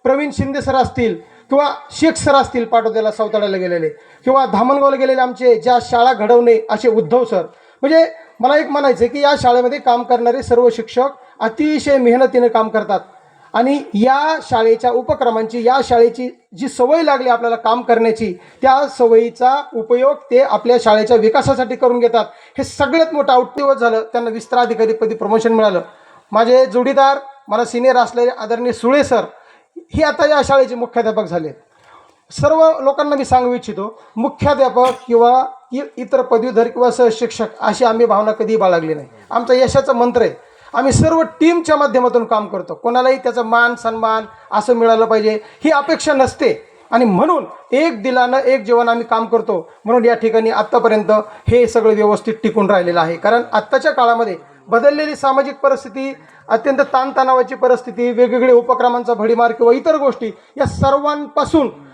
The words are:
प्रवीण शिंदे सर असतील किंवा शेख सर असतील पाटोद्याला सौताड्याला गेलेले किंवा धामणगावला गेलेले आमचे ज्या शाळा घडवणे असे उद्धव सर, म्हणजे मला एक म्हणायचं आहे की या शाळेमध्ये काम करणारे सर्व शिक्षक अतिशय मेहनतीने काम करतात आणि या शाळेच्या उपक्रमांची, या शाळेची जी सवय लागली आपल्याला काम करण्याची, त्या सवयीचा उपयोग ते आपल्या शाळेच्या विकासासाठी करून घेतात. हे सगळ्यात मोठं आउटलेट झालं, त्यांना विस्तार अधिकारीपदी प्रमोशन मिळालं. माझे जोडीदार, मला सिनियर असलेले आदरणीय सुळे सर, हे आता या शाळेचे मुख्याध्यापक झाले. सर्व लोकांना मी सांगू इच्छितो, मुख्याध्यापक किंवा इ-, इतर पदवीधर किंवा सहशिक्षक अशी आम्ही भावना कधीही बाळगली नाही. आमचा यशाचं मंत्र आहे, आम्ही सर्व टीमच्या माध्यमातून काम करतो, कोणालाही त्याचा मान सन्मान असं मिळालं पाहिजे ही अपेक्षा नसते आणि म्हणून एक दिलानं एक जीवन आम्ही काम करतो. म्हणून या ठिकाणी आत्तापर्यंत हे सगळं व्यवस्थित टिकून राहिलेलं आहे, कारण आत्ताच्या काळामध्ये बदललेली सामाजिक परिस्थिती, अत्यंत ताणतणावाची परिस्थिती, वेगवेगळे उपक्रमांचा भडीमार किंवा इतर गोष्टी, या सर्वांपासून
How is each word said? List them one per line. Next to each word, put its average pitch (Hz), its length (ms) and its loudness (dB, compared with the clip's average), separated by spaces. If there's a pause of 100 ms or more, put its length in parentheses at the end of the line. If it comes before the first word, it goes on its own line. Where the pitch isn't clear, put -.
प्रवीण 277 260 0
शिंदे 277 300 -6
सर 269 140 -4
असतील 240 420 -2 (340)
किंवा 285 200 0 (200)
शेख 330 220 0
सर 302 220 0
असतील 247 300 0
पाटोद्याला 220 460 0
सौताड्याला 208 460 -4
गेलेले 175 320 -4 (360)
किंवा 262 220 2
धामणगावला 269 500 2
गेलेले 262 240 0
आमचे 247 340 2
ज्या 240 280 2
शाळा 247 300 2
घडवणे 233 580 2
असे 220 180 0
उद्धव 220 360 2
सर, - 180 -2 (400)
म्हणजे 320 300 4 (280)
मला 277 180 2
एक 320 80 -2
म्हणायचं 277 380 0
आहे 240 80 -2
की 285 80 -6
या 285 220 4
शाळेमध्ये 247 360 2
काम 240 240 0
करणारे 240 400 0
सर्व 240 300 2
शिक्षक 247 360 -2 (320)
अतिशय 285 580 -2
मेहनतीने 247 500 2
काम 220 200 0
करतात 202 320 -2 (540)
आणि 269 280 0 (120)
या 277 480 2
शाळेच्या 226 480 0
उपक्रमांची, 226 760 -2
या 262 180 2
शाळेची 240 440 -2 (280)
जी 233 120 -6
सवय 285 340 0
लागली 269 260 0
आपल्याला 233 280 0
काम 233 260 -2
करण्याची, 226 500 0 (300)
त्या 269 260 2
सवयीचा 240 760 2 (120)
उपयोग 247 420 0 (140)
ते 247 100 4
आपल्या 226 400 0
शाळेच्या 214 360 2
विकासासाठी 240 600 0
करून 247 220 2
घेतात. 233 260 2 (340)
हे 269 60 -4
सगळ्यात 320 500 -2
मोठं 277 180 0
आउटलेट 269 440 0
झालं, 220 260 0
त्यांना 233 280 -6
विस्तार 240 300 -2
अधिकारीपदी 226 540 -2
प्रमोशन 220 380 0
मिळालं. 208 280 0 (520)
माझे 247 340 4
जोडीदार, 269 520 2 (300)
मला 226 160 -2
सिनियर 247 320 0
असलेले 240 420 0
आदरणीय 233 340 -4
सुळे 269 320 0
सर, 226 180 0 (540)
हे - 260 -4
आता 302 240 0
या 302 180 2
शाळेचे 269 300 2
मुख्याध्यापक 226 500 -4
झाले. 165 240 -6 (840)
सर्व 320 500 2
लोकांना 285 360 -2
मी 269 80 -4
सांगू 247 300 0
इच्छितो, 214 480 -10 (140)
मुख्याध्यापक 262 720 0 (160)
किंवा 240 380 4 (280)
इ-, 262 80 -6 (160)
इतर 254 260 -2
पदवीधर 233 460 0
किंवा 240 220 0
सहशिक्षक 226 560 0 (140)
अशी 220 240 0
आम्ही 226 220 2
भावना 214 260 2
कधीही 220 240 -2
बाळगली 170 380 0
नाही. 147 120 -14 (240)
आमचा 240 240 0
यशाचं 262 400 2
मंत्र 240 280 0
आहे, - 240 -4 (280)
आम्ही 262 180 0
सर्व 320 300 2
टीमच्या 320 540 0
माध्यमातून 247 480 0
काम 214 220 -2
करतो, 180 280 -10
कोणालाही 247 440 0
त्याचा 240 240 -4
मान 233 320 0
सन्मान 220 500 -4 (280)
असं 214 220 0
मिळालं 226 300 2
पाहिजे 214 340 0 (260)
ही 311 60 2
अपेक्षा 302 420 0
नसते - 560 -2 (220)
आणि 240 140 2
म्हणून 233 400 0 (280)
एक 262 300 -2
दिलानं 254 360 0
एक 254 260 0
जीवन 240 240 0
आम्ही 233 160 -2
काम 226 220 -4
करतो. 214 440 -4 (140)
म्हणून 226 200 0
या 233 100 4
ठिकाणी 220 360 0
आत्तापर्यंत 214 600 0 (380)
हे 240 180 2
सगळं 220 280 2
व्यवस्थित 208 480 -2
टिकून 208 280 0
राहिलेलं 175 300 0
आहे, 165 160 -2
कारण 226 260 0 (100)
आत्ताच्या 269 400 -2
काळामध्ये 233 440 -2 (320)
बदललेली 285 480 0
सामाजिक 269 380 -2
परिस्थिती, 269 600 -4 (340)
अत्यंत 277 320 -2
ताणतणावाची 262 720 0
परिस्थिती, 240 580 -2
वेगवेगळे 247 400 2
उपक्रमांचा 240 640 0
भडीमार 226 380 0
किंवा 233 200 2
इतर 311 240 0
गोष्टी, 240 360 -4 (240)
या 277 80 -2
सर्वांपासून 285 1040 -2 (240)